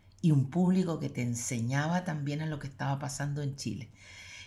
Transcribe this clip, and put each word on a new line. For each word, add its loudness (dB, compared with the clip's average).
y 6
un 6
público 4
que -4
te -4
enseñaba 0
también -2
a -2
lo -2
que -8
estaba -2
pasando -4
en -2
Chile. -6